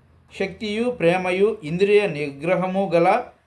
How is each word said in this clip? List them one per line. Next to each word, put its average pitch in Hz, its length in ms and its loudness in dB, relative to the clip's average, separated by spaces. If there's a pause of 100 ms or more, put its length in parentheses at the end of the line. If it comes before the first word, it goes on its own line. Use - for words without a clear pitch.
(400)
శక్తియు 208 500 -4
ప్రేమయు 185 720 0
ఇంద్రియ 202 440 2
నిగ్రహము 170 880 -2
గల 190 280 4 (240)